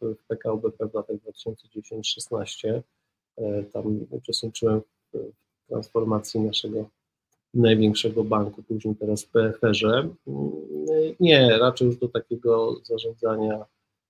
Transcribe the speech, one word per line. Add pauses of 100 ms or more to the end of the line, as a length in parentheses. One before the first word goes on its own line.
w (120)
P
K
O
B
P
w
latach
dwa
tysiące
dziesięć
szesnaście, (540)
e,
tam (100)
uczestniczyłem (320)
w, (460)
w
transformacji
naszego (640)
największego
banku,
później
teraz
w
P
F
R-ze. (180)
Mm, (680)
nie,
raczej
już
do
takiego
zarządzania, (440)